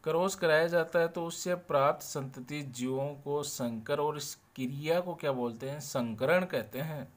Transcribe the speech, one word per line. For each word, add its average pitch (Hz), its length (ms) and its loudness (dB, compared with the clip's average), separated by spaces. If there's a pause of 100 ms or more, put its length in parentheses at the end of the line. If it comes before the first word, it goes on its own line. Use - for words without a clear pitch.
क्रॉस 175 300 2
कराया 160 320 6
जाता 170 320 4
है 165 100 4
तो 170 180 -4
उससे 175 280 -2 (100)
प्राप्त 147 380 4
संतति 135 600 -6
जीवों 131 520 -4
को 143 280 -4
संकर, 123 580 -2
और 147 160 0
इस 139 180 -8 (200)
क्रिया 143 460 0
को 175 140 -4
क्या 151 180 -2
बोलते 123 380 -4
हैं? 147 100 -6
संकरण 131 640 2
कहते 127 360 -4
हैं। 151 260 -6 (100)